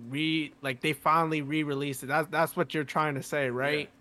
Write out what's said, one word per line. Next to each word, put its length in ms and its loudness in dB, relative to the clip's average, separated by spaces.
re-, 540 -2
like, 180 -4
they 120 0
finally 500 2
re-released 640 -2
it. 20 -10
That's, 220 2
that's 280 0
what 180 0
you're 100 0
trying 320 0
to 80 -4
say, 260 0
right? 400 -2